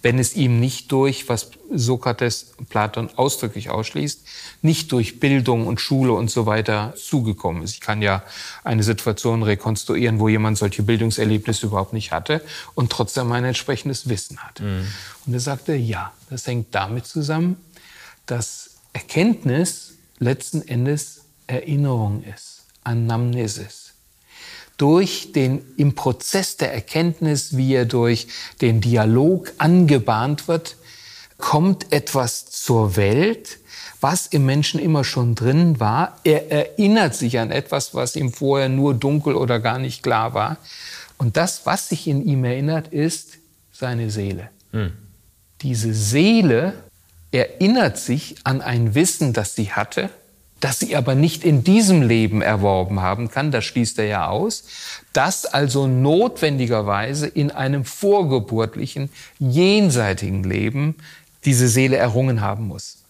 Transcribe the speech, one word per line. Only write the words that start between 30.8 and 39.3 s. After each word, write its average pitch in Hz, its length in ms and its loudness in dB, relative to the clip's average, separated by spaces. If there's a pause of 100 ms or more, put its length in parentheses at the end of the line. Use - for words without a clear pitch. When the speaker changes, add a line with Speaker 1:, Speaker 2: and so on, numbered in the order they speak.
Speaker 1:
kommt 185 540 2
etwas 135 600 -2
zur 110 440 2
Welt, 131 600 2 (440)
was 160 260 0
im 143 180 2
Menschen 143 340 2
immer 156 240 2
schon 120 320 0
drin 147 440 2
war. 117 440 0
Er 220 280 2
erinnert 196 640 2
sich 120 240 0
an 113 120 -2
etwas, 143 440 -4
was 127 200 -4
ihm 135 160 -2
vorher 139 380 0
nur 139 240 2
dunkel 143 420 0